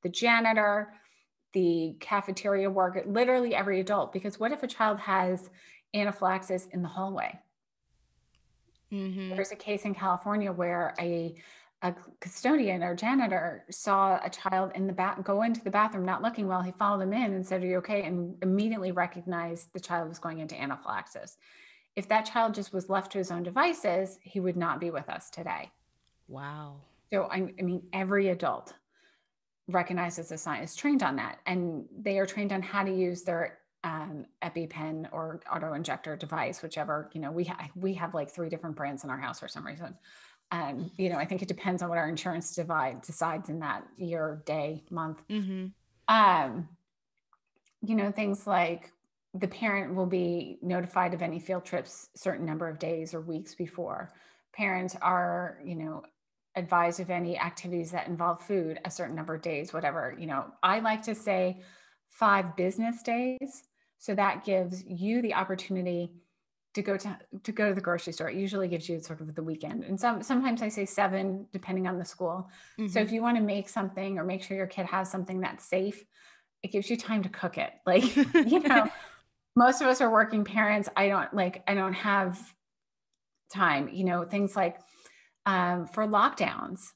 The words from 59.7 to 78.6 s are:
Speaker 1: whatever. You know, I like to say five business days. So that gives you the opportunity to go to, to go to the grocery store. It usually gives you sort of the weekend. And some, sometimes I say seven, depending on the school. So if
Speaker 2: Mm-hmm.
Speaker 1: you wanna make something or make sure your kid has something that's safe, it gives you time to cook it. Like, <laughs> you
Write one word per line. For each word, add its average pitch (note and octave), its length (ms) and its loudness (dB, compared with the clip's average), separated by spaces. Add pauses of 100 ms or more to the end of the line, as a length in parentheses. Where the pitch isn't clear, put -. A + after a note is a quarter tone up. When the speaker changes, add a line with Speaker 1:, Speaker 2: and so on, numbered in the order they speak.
Speaker 1:
whatever. D3 440 -2
You E3 80 -8
know, C#3 200 -4 (160)
I F#3+ 160 4
like A3 240 0
to A3 120 -4
say F#3 460 0 (480)
five G3 480 4
business A3+ 460 0
days. B3+ 600 -4 (340)
So - 160 -4
that G3 300 2
gives F#3 400 0
you G3+ 360 0
the A3 140 0
opportunity F3+ 800 -2 (600)
to G#3 80 -2
go G3+ 160 0
to, F#3+ 220 -6 (240)
to A3 100 -6
go G#3 160 2
to G3 60 2
the F#3+ 60 -2
grocery F3 340 -2
store. D#3+ 160 -4
It B2+ 60 -4
usually G3 320 0
gives E3+ 200 -4
you E3+ 120 -2
sort D#3+ 200 -10
of D#3 140 -10
the D#3+ 80 -6
weekend. D#3+ 420 -6
And F#3+ 160 -2
some, A3+ 220 2
sometimes B3 400 2
I G#3+ 80 0
say G3+ 160 -4
seven, F#3+ 640 0
depending F#3 340 -2
on F3+ 120 -2
the F3 80 -4
school. F#3 420 -4 (300)
So G#3+ 220 2
if G#3+ 80 2
Speaker 2:
Mm-hmm. A3+ 60 -2
Speaker 1:
you A3+ 80 0
wanna A#3 200 4
make G3+ 260 0
something G3 500 -2
or D#3+ 60 -2
make F#3 180 -2
sure G3 140 -6
your F#3+ 100 -2
kid F#3 200 -6
has F#3 240 -2
something F#3 300 -4
that's - 240 -4
safe, F#3+ 400 -2 (580)
it F#3 100 -8
gives G3+ 160 0
you A#3+ 80 0
time A3 260 0
to F#3 60 -2
cook - 300 -6
it. - 140 -2 (120)
Like, A3 320 6
<laughs> C#4+ 180 6
you D#4 260 8